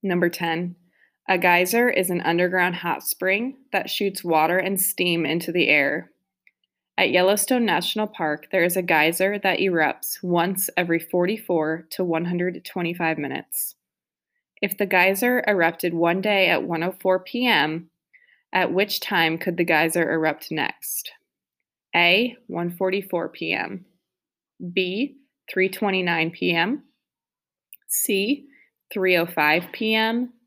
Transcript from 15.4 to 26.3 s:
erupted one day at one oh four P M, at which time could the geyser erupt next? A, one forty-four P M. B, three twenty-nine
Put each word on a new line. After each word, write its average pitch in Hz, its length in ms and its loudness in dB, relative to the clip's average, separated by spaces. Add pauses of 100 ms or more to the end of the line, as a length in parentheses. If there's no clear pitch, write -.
erupted 170 480 0
one 170 260 2
day 196 280 2
at 170 160 2
one 165 180 -2
oh 185 180 -4
four 185 200 2
P 240 260 -4
M, 160 440 2 (640)
at 185 200 0
which 202 280 0
time 165 380 2
could 175 180 -4
the 175 80 2
geyser 165 460 2
erupt 160 400 -2
next? - 600 -6 (840)
A, 190 420 2 (100)
one 175 240 -4
forty-four 185 600 -4
P 165 220 -6
M. 185 320 -6 (880)
B, 190 440 -4 (360)
three 185 160 0
twenty-nine 180 640 -2